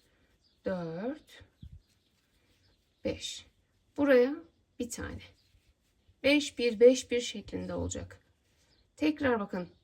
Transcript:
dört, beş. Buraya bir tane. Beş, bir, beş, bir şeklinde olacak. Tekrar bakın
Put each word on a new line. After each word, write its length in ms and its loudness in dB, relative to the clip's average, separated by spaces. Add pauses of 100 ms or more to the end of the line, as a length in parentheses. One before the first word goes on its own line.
(640)
dört, 800 -8 (1600)
beş. 420 -10 (500)
Buraya 380 4 (440)
bir 100 -6
tane. 320 -12 (1000)
Beş, 340 2
bir, 220 -2
beş, 320 8
bir 100 -2
şeklinde 520 -10
olacak. 480 -8 (720)
Tekrar 440 -2
bakın 300 -8 (140)